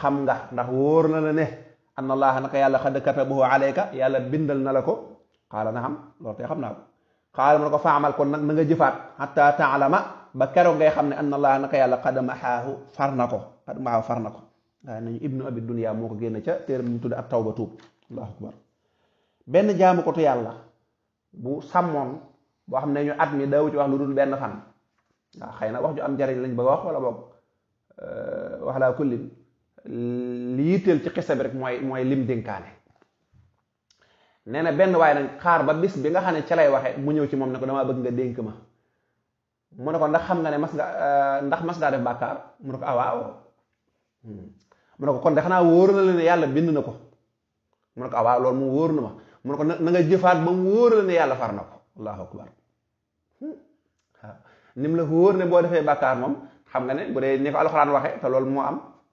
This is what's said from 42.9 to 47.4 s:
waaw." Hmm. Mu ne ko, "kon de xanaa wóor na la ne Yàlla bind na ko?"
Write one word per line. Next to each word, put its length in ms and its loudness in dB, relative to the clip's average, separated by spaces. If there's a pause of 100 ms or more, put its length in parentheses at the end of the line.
waaw." 220 0 (1040)
Hmm. 240 -16 (500)
Mu 80 -6
ne 60 0
ko, 80 -2
"kon 140 2
de 60 4
xanaa 220 2
wóor 300 8
na 100 4
la 100 4
ne 120 2
Yàlla 220 4
bind 260 2
na 100 2
ko?" 120 -10 (1000)